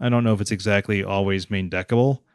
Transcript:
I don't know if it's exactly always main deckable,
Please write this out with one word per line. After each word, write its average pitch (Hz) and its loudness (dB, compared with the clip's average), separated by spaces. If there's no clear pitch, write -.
I 123 -2
don't 120 2
know 110 4
if 101 0
it's 104 -4
exactly 101 0
always 98 -2
main 95 -2
deckable, 120 0